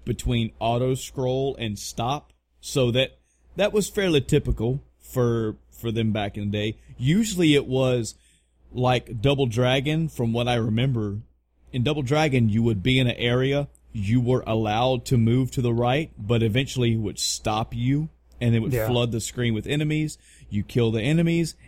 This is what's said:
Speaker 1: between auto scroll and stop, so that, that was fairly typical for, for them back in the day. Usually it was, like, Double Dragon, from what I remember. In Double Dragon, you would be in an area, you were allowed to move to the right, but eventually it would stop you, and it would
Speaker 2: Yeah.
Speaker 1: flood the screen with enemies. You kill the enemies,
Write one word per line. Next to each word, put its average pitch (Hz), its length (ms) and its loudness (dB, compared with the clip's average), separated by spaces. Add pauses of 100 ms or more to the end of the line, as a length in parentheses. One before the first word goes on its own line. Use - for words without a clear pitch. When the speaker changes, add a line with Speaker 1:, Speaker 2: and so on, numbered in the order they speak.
Speaker 1:
between 120 560 -2
auto 120 340 0
scroll 131 640 -4
and 107 200 -6
stop, 127 560 -6 (280)
so 123 320 0
that, 127 260 -2 (380)
that 202 160 0
was 202 180 -2
fairly 180 300 2
typical 127 600 0 (200)
for, 117 560 0 (160)
for - 180 -8
them 110 220 0
back 101 260 -6
in 101 60 -6
the 101 120 -4
day. 107 200 -4 (200)
Usually 175 600 2
it 135 100 2
was, 127 480 0 (580)
like, 123 480 -2
Double 139 260 2
Dragon, 131 640 0
from 117 240 -2
what 120 140 0
I 123 80 0
remember. 110 640 0 (540)
In 127 100 -2
Double 147 200 0
Dragon, 135 460 2
you 110 140 2
would 110 220 2
be 127 160 4
in 123 80 4
an - 80 -2
area, 131 500 0 (260)
you 113 280 0
were 123 260 2
allowed 113 600 0
to 131 120 2
move 123 320 4
to - 100 -4
the 120 140 2
right, 123 420 0
but 113 280 0
eventually 120 480 0
it 110 80 0
would 101 180 -6
stop - 560 -4
you, 139 360 0 (300)
and 117 140 2
it 113 60 2
would 113 120 -2
Speaker 2:
Yeah. 113 140 0
Speaker 1:
flood 120 240 0
the 110 100 -4
screen 117 340 -2
with 107 120 -4
enemies. 151 520 -2 (300)
You 101 140 -4
kill 117 300 0
the 113 100 -2
enemies, 165 540 0 (120)